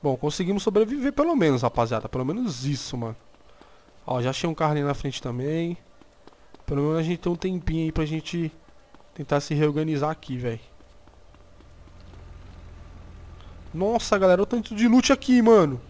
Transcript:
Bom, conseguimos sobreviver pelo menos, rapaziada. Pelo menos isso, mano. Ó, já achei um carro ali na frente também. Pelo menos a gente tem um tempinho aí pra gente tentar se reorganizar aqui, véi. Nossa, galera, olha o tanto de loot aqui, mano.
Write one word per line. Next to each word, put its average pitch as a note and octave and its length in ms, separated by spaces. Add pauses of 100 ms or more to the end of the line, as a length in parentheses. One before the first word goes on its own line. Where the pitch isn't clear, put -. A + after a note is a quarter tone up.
Bom, C3+ 140
conseguimos F#3 440
sobreviver A#3 520
pelo D#4+ 200
menos, D3+ 280
rapaziada. A#2 480
Pelo B2+ 160
menos D#3 400
isso, C#3 320
mano. A2+ 180 (880)
Ó, B2+ 160
já B2+ 100
achei E3+ 180
um D#3+ 40
carro D3+ 200
ali D3 100
na C#3+ 100
frente - 280
também. D#3 560 (880)
Pelo C#3+ 160
menos D#3 180
a D#3+ 40
gente E3 160
tem F3 120
um E3+ 60
tempinho E3 480
aí D#3+ 80
pra D#3+ 100
gente D#3+ 480 (600)
tentar C#3+ 260
se D3 140
reorganizar D3+ 560
aqui, C#3 260
véi. A#2+ 240 (3250)
Nossa, G#3 440
galera, F#3+ 240
olha - 20
o - 20
tanto A3+ 300
de A3+ 140
loot B3+ 240
aqui, B3+ 280
mano. F#3 380 (100)